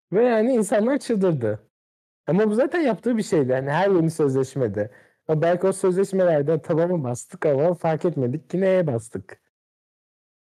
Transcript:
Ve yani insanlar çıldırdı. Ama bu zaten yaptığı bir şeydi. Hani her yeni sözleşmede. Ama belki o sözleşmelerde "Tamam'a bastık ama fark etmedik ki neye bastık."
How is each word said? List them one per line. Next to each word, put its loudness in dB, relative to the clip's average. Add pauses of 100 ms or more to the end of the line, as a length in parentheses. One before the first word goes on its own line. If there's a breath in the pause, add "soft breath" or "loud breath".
(140)
Ve 2
yani 2
insanlar 2
çıldırdı. -2 (600)
Ama 2
bu -2
zaten 0
yaptığı 0
bir 0
şeydi. 0
Hani -2
her 0
yeni 2
sözleşmede. -2 (360 soft breath)
Ama 0
belki 2
o 2
sözleşmelerde 0
"Tamam'a -2
bastık -6
ama 2
fark -2
etmedik -4
ki -2
neye 2
bastık." -8 (1120)